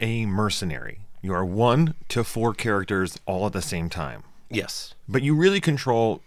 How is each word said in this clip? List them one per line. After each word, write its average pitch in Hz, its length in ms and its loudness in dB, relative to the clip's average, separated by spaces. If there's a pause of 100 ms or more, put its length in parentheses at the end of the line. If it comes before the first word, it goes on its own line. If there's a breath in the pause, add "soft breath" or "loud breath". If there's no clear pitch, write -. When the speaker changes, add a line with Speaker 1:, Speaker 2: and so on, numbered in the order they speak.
Speaker 1:
a 113 240 0
mercenary. 92 760 -2 (200)
You 92 120 -2
are 90 120 0
one 120 480 4 (160)
to 120 140 0
four 113 300 0
characters 98 760 0
all 95 180 0
at 95 80 -2
the 92 80 -2
same 85 280 -4
time. 65 340 -6 (260)
Speaker 2:
Yes. - 460 -6 (120)
Speaker 1:
But 127 140 0
you 147 140 4
really 190 260 6
control 117 640 2